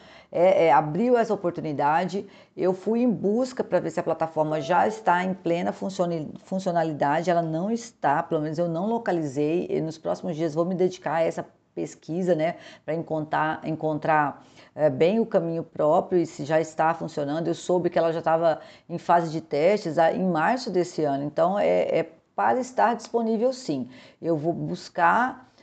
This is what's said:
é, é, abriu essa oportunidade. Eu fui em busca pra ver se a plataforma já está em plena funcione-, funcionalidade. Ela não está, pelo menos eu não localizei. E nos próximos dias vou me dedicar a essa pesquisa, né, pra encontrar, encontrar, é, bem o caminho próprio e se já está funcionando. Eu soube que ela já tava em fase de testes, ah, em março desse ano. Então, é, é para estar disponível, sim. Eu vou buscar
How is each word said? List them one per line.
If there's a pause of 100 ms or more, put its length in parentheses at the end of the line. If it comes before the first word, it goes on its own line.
(320)
é,
é,
abriu
essa
oportunidade. (320)
Eu
fui
em
busca
pra
ver
se
a
plataforma
já
está
em
plena
funcione-, (100)
funcionalidade.
Ela
não
está,
pelo
menos
eu
não
localizei.
E
nos
próximos
dias
vou
me
dedicar
a
essa (300)
pesquisa,
né, (300)
pra
encontrar,
encontrar, (280)
é,
bem
o
caminho
próprio
e
se
já
está
funcionando.
Eu
soube
que
ela
já
tava (280)
em
fase
de
testes,
ah,
em
março
desse
ano.
Então,
é,
é (220)
para
estar
disponível,
sim. (320)
Eu
vou
buscar (120)